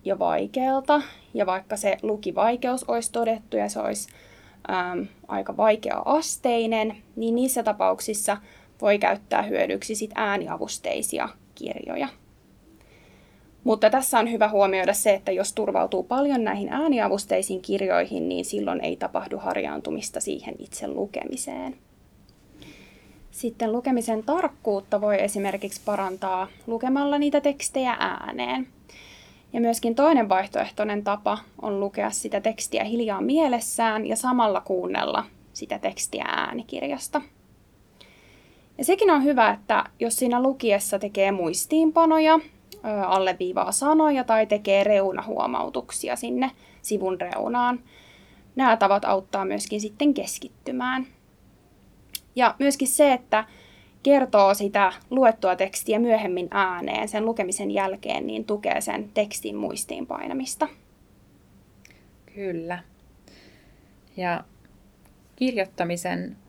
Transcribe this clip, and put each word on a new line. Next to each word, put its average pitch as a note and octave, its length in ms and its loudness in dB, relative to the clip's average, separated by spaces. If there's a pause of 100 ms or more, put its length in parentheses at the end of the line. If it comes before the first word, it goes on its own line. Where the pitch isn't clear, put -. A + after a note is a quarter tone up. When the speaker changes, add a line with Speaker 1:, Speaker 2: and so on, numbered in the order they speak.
Speaker 1:
ja G3 140 -2
vaikealta, C4 840 0 (320)
ja G#3 120 0
vaikka F#3+ 300 -4
se G3+ 260 0
lukivaikeus A3 800 -2
olisi A#3 280 -2
todettu A3+ 440 -2
ja G#3 120 0
se G#3 120 -6
olisi, - 280 -6 (640)
äm, F3+ 360 -2 (220)
aika G3 280 -6
vaikea-asteinen, A3 1400 0 (200)
niin A3+ 180 -2
niissä B3+ 280 0
tapauksissa G#3 760 0 (440)
voi G#3 180 4
käyttää G3+ 440 0
hyödyksi G#3 520 -2
sit G#3 200 -6
ääniavusteisia - 1120 -4 (260)
kirjoja. - 540 -8 (1600)
Mutta A3 260 4
tässä C4 280 2
on A3+ 140 2
hyvä G#3+ 160 2
huomioida G3 440 4
se, G3+ 220 4
että G3 180 -4
jos F#3+ 200 -2
turvautuu F#3+ 500 0
paljon C4 420 0
näihin G3+ 240 -2
ääniavusteisiin G3+ 960 0
kirjoihin, F#3+ 640 0
niin F#2 160 -4
silloin G#3 360 -4
ei - 160 -4
tapahdu - 420 -6
harjaantumista D2+ 840 -6
siihen - 380 -8
itse - 300 -12
lukemiseen. - 880 -8 (1500)
Sitten A3+ 420 -4
lukemisen A#3 520 0
tarkkuutta A3 760 -2
voi G3+ 220 4
esimerkiksi G3 640 -2
parantaa F#3+ 640 -2 (180)
lukemalla C4+ 520 0
niitä D4 220 4
tekstejä C#4 600 -2
ääneen. D#3 680 -4 (840)
Ja A#3 80 -2
myöskin A#3 340 0
toinen C#4 340 6
vaihtoehtoinen G#3 760 -2
tapa G3+ 340 0 (240)
on G3+ 180 -4
lukea G3+ 300 -4
sitä G#3 300 -4
tekstiä A3 440 -2
hiljaa A3 360 -2
mielessään A#3 840 0
ja A3 100 -2
samalla A#3+ 440 2
kuunnella - 640 -2 (280)
sitä - 260 -8
tekstiä - 500 -6
äänikirjasta. - 920 -4 (1600)
Ja B3+ 60 -4
sekin F#4+ 260 4
on C#4+ 140 4
hyvä, B3 260 6
että G#3 340 0 (160)
jos A#3 160 -2
siinä B3 260 2
lukiessa A3 560 0
tekee G3 340 0
muistiinpanoja, D#4 1040 4
ö, D#4+ 40 6 (600)
alleviivaa F#3 720 0
sanoja D4 520 4
tai A3 220 4
tekee G3+ 380 2
reunahuomautuksia A3 1300 -2
sinne B3 340 -4 (320)
sivun F#3+ 380 -2
reunaan, A#3+ 600 -2 (760)
nämä B3 200 6
tavat G3+ 280 4
auttaa G3 400 0
myöskin G#3 360 -4
sitten A#3 340 0
keskittymään. B3+ 920 -6 (1300)
Ja B3 220 4
myöskin C#4 300 2
se, C#4+ 240 6
että A3+ 320 0 (580)
kertoo G#3+ 520 6
sitä G3+ 380 2 (180)
luettua A#3 460 4
tekstiä G3+ 420 -2
myöhemmin G3+ 520 2
ääneen G3 580 -2
sen G#3+ 160 -4
lukemisen G3+ 460 -2
jälkeen, G3 560 -2
niin - 180 -6
tukee G#3 360 -2
sen G#3 340 -6
tekstin G#3 420 -4
muistiinpainamista. - 1120 -6 (1700)
Speaker 2:
Kyllä. F3 440 -6 (1400)
Ja F3 280 -2 (920)
kirjoittamisen F3+ 1000 -4 (120)